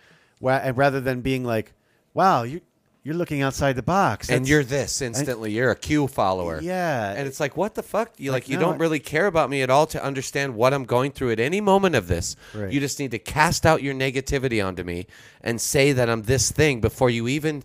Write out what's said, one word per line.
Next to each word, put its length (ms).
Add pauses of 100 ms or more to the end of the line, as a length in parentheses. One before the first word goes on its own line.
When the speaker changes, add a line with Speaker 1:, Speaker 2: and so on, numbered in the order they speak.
(400)
Speaker 1:
Wha-, 220
and 140
rather 240
than 200
being 240
like, 280 (420)
Wow, 280
you, 180 (420)
you're 120
looking 260
outside 360
the 60
box. 460
Speaker 2:
And 140
Speaker 1:
That's 80
Speaker 2:
you're 140
this 360
Speaker 1:
and 160
Speaker 2:
instantly. 360
You're 180
a 60
Q 300
follower. 540
Speaker 1:
Yeah. 560
Speaker 2:
And 100
it's 140
like, 160
what 180
the 80
fuck? 360
You, 120
Speaker 1:
Like, 140
Speaker 2:
like, 60
you 60
Speaker 1:
no, 100
Speaker 2:
don't 80
Speaker 1:
I 20
Speaker 2:
really 240
care 260
about 220
me 140
at 80
all 160
to 180
understand 500
what 200
I'm 100
going 280
through 200
at 80
any 220
moment 320
of 140
this. 280 (180)
Speaker 1:
Right. 160
Speaker 2:
You 80
just 200
need 140
to 60
cast 460
out 180
your 120
negativity 720
onto 180
me 240 (340)
and 180
say 340
that 180
I'm 140
this 260
thing 320
before 260
you 180
even 380